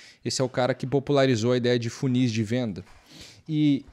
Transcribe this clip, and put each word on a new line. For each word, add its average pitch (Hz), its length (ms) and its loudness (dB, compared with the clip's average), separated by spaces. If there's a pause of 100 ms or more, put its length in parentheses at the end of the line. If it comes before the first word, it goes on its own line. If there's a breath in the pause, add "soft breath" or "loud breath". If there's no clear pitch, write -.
(240 loud breath)
Esse 120 160 -4
é 131 40 2
o 123 40 -2
cara 127 260 0
que - 120 -6
popularizou 131 640 2
a 127 60 2
ideia 123 200 2
de 117 140 -4
funis 127 400 0
de 110 140 -2
venda. 113 400 -4 (640 loud breath)
E 151 440 2